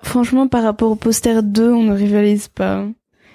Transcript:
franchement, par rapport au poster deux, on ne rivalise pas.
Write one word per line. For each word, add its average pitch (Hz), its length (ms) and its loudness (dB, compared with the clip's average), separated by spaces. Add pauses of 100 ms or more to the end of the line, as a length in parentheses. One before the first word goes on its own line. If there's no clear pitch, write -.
franchement, 254 460 0
par 240 160 -2
rapport 220 260 0
au 220 60 -2
poster 226 480 0
deux, 220 280 2
on 233 120 2
ne 208 80 2
rivalise 208 560 0
pas. 190 360 -4 (500)